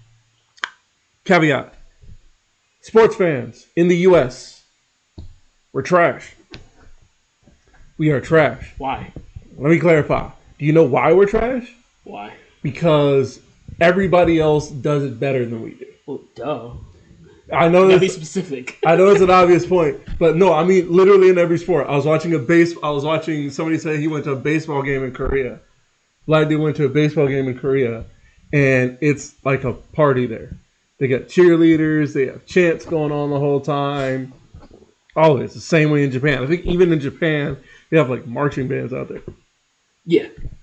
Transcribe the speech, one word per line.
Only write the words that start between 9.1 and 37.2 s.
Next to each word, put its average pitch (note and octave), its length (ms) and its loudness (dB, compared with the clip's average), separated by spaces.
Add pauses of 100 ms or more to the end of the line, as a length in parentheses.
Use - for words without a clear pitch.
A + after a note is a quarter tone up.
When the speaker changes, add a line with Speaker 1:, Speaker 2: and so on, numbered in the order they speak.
Speaker 1:
Let C#3 140 -2
me E3 80 4
clarify. C#3+ 520 0 (280)
Do C#3+ 60 -8
you D#3 80 0
know E3 120 4
why C3 280 2
we're G3 140 4
trash? A#3 460 -4 (320)
Speaker 2:
Why? G#2 300 -18 (280)
Speaker 1:
Because C#3+ 760 0 (400)
everybody F3 600 2
else D3+ 300 0
does D3 340 -4
it A#2 140 -10
better C3+ 260 -2
than A2+ 180 -8
we A2 100 -12
do. - 140 -20 (200)
Speaker 2:
Well, C3+ 140 -12 (140)
duh. A#2+ 360 -10 (840)
Speaker 1:
I E3 160 2
know F#3 180 4
Speaker 2:
Gotta F#3 140 6
be F#3+ 60 2
Speaker 1:
this, F#3 100 -4
Speaker 2:
specific. D#3 640 -10
<laughs> D#3 60 -2
Speaker 1:
I E3+ 100 4
know F#3+ 120 6
it's G3+ 120 6
an F3+ 100 4
obvious F3+ 360 4
point, E3 340 0 (180)
but D#3+ 180 2
no, F3+ 180 4
I D#3 100 0
mean F3+ 260 2
literally F#3+ 380 6
in F#3 100 4
every E3+ 200 2
sport. D3+ 280 -2
I C#3+ 80 -4
was C#3+ 120 0
watching D#3+ 280 0
a D#3+ 40 0
base-, E3+ 440 2
I D3+ 80 -4
was C#3+ 140 -4
watching D#3 460 -4
somebody D#3+ 280 -4
say D#3 200 -4
he D3+ 100 -2
went D3+ 160 -6
to D3 80 -4
a C3 40 -4
baseball D3 460 -4
game C3+ 220 -4
in B2+ 80 -8
Korea. C3 480 -4 (640)
Like D#3 220 2
they D3+ 80 0
went D3+ 200 -2
to D3+ 100 0
a - 20 2
baseball D3+ 400 0
game C3+ 200 -4
in B2+ 100 -6
Korea, B2 480 -2 (480)
and C3 480 2
it's - 320 -2 (100)
like C3+ 200 -2
a A#2+ 100 -4
party C3+ 520 0
there. A2 300 -12 (420)
They C3+ 100 -2
got B2 140 -2
cheerleaders, D#3+ 920 2
they C3+ 120 -2
have - 200 -12
chants E3+ 400 0
going D3+ 260 -4
on D3 180 -4
the C#3+ 80 -2
whole C#3+ 220 0
time. C#3 720 -6 (840)
Always D3+ 380 2
the A#2 80 -18
same D3+ 300 0
way C#3+ 140 2
in C3+ 60 -2
Japan. B2+ 320 -2
I C3 40 -6
think F3 180 -4
even F3 260 2
in D#3 100 0
Japan C#3 580 -4 (320)